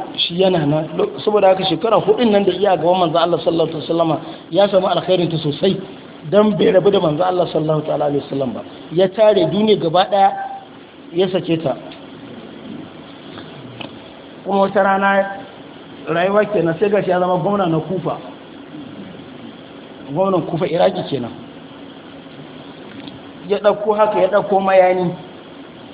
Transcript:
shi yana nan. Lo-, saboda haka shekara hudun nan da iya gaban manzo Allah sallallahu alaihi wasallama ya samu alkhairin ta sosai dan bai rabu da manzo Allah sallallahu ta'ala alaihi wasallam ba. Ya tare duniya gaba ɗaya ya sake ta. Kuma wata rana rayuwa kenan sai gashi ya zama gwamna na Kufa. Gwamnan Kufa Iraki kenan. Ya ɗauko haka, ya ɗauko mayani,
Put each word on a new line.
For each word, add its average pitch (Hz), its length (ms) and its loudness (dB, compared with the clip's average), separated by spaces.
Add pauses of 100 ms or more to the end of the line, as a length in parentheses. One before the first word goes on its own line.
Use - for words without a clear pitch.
(160)
shi - 240 -2
yana 180 240 4
nan. 156 320 0
Lo-, 175 260 -2
saboda 208 260 4
haka 185 160 4
shekara 180 360 2
hudun 220 320 4
nan 202 120 4
da 180 80 2
iya 185 240 2
gaban 170 220 2
manzo 170 200 2
Allah 170 260 2
sallallahu 165 240 2
alaihi 160 160 -6
wasallama 165 340 0 (320)
ya 196 180 4
samu 190 200 2
alkhairin 180 400 2
ta 160 80 -2
sosai 156 400 0 (540)
dan 208 260 4
bai 190 160 4
rabu 190 180 6
da - 100 4
manzo 151 220 0
Allah 180 300 2
sallallahu 156 320 0
ta'ala 147 220 -2
alaihi 143 180 -2
wasallam 135 300 -4
ba. 101 80 -10 (300)
Ya 185 180 2
tare 208 340 4
duniya 202 320 4
gaba 170 340 2
ɗaya 196 220 4 (800)
ya 185 160 0
sake 165 340 0
ta. 127 140 -2 (2750)
Kuma 196 200 2
wata 196 180 2
rana 196 600 2 (640)
rayuwa 190 380 2
kenan 165 340 0
sai 208 80 4
gashi 196 220 2
ya 180 100 2
zama 180 160 2
gwamna 190 300 0
na 160 140 0
Kufa. 165 360 -4 (1900)
Gwamnan 185 380 2
Kufa 165 180 -2
Iraki 180 440 2
kenan. 120 200 -4 (2250)
Ya 196 120 0
ɗauko 208 360 2
haka, 208 240 4
ya 185 100 4
ɗauko 196 320 2
mayani, 185 520 4 (800)